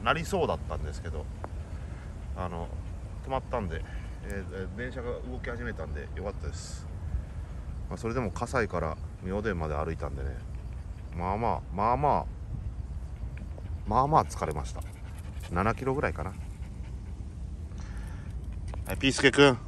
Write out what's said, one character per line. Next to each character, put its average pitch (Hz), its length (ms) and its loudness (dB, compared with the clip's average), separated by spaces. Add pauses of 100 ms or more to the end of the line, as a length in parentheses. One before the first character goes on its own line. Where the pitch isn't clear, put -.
な - 80 6
り 165 120 4
そ 180 200 4
う - 20 4
だ 95 80 4
っ 76 40 0 (100)
た 76 80 0
ん 73 80 -2
で 73 100 -2
す - 80 -6
け - 60 -4
ど、 - 180 -4 (1080)
あ 92 120 -2
の、 85 200 -2 (580)
止 135 40 -4
ま 131 80 2
っ 123 120 -2
た 127 80 0
ん 98 100 0
で、 82 140 -2 (440)
え 98 220 -4
ー、 95 140 -6
え 92 100 -4
ー、 98 60 -6
電 123 140 -4
車 127 100 -6
が 120 80 -4
動 123 320 -4
き 127 80 -4
始 120 140 -4
め 113 100 -2
た 82 100 -4
ん 76 80 -4
で 73 220 -4
よ 90 80 -4
か 101 80 -2
っ - 40 -6
た 78 120 -4
で 71 80 -4
す。 - 320 -8 (1000)
ま - 80 -4
あ、 - 20 -6
そ - 80 -2
れ 113 80 0
で 131 60 4
も 107 100 2
葛 120 320 2
西 98 80 4
か 90 80 0
ら 78 180 0 (280)
明 95 180 0
田 104 140 2
ま 82 100 0
で 76 80 2
歩 80 180 2
い 80 40 -2
た 76 100 -4
ん 69 80 -2
で 69 80 -2
ね、 69 80 0 (880)
ま 90 140 2
あ 101 40 2
ま 113 120 2
あ、 85 120 2 (140)
ま 104 180 6
あ 127 40 8
ま 135 220 6
あ、 76 60 2 (1600)
ま 107 100 6
あ 135 80 8
ま 151 140 8
あ 92 40 6
疲 - 220 -2
れ 76 60 0
ま 73 120 -2
し - 80 -4
た。 - 100 -6 (680)
七 104 240 4
キ 127 100 -4
ロ 131 100 2
ぐ 143 60 2
ら 127 100 4
い - 40 -2
か - 80 -2
な。 - 100 -2 (2500)
は - 80 0
い、 - 40 -2
ピ 135 100 4
ー 127 40 6
ス - 80 0
ケ 135 120 10
く 143 180 12
ん 120 180 4